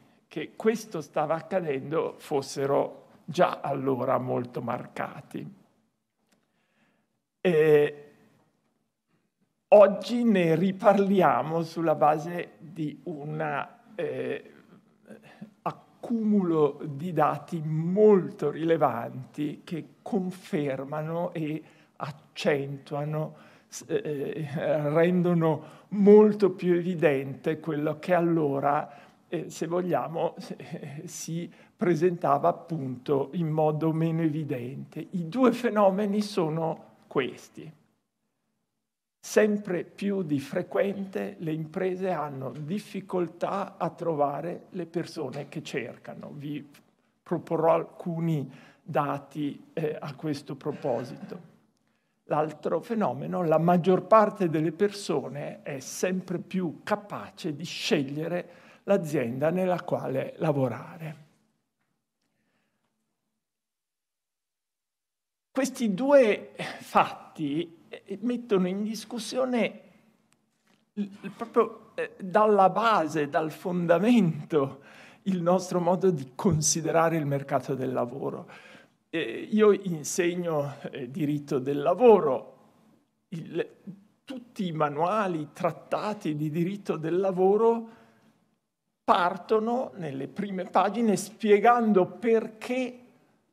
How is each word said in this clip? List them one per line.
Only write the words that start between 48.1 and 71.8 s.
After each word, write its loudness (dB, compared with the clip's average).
dati, -6
eh, -4
a -12
questo -8
proposito. -8
L'altro -2
fenomeno, -2
la 4
maggior 4
parte 4
delle 0
persone -4
è -10
sempre -6
più -6
capace -8
di -12
scegliere -4
l'azienda 0
nella 0
quale -4
lavorare. -4
Questi -2
due 4
fatti, -2
eh, -12
mettono 0
in -4
discussione -4
il, -6
il -12
proprio, -2